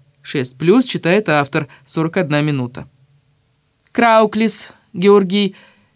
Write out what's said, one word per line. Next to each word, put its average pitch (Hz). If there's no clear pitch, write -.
шесть -
плюс, 214
читает 180
автор, 147
сорок 160
одна 147
минута. 135
Крауклис 220
Георгий 196